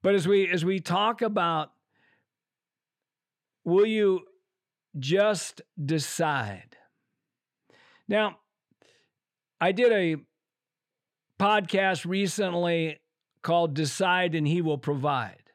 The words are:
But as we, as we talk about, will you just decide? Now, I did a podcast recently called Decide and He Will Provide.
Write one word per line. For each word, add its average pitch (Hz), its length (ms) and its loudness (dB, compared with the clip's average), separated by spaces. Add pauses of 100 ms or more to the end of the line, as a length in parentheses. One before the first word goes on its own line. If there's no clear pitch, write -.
But 196 80 4
as 180 140 0
we, 196 240 4
as 175 120 0
we 185 180 0
talk 208 420 -2
about, 170 480 -2 (1900)
will 190 240 4
you 208 340 2 (760)
just 190 640 0 (200)
decide? 143 920 -4 (1300)
Now, 202 300 -2 (1200)
I 277 120 2
did 240 200 2
a 170 260 0 (1200)
podcast 190 680 0
recently 175 920 -2 (420)
called 165 320 0
Decide 175 640 0
and 156 120 0
He 170 140 0
Will 156 160 0
Provide. 135 760 -4